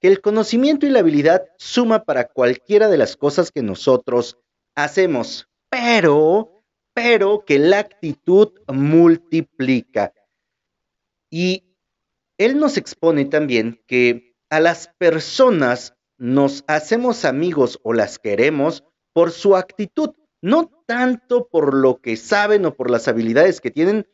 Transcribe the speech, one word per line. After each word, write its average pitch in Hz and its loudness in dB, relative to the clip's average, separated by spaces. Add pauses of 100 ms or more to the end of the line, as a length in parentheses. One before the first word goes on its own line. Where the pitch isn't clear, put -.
que 180 2
el 196 2
conocimiento 233 0
y 285 0
la 262 4
habilidad 160 2 (120)
suma 226 -2
para 127 -4
cualquiera 160 0
de 180 2
las 110 0
cosas 143 -2
que 139 -8
nosotros 120 -2 (360)
hacemos, 147 -4 (220)
pero, 202 2 (460)
pero 214 0
que 143 2
la 175 2
actitud 196 0 (160)
multiplica. 143 0 (1160)
Y 185 -4 (760)
él 262 0
nos 302 0
expone 160 -2
también 127 -2
que 123 -2 (140)
a 156 -2
las 165 -2 (100)
personas 160 0 (240)
nos 139 0
hacemos 226 -2
amigos 143 -2
o 113 -4
las 110 -2
queremos 139 -2 (280)
por 165 2
su 196 2
actitud, 208 -6 (280)
no 302 -2 (160)
tanto 247 -2
por 147 0
lo 131 2
que 113 -6
saben 202 0
o 151 -4
por 123 -4
las 117 0
habilidades 117 0
que 120 -8
tienen 202 -2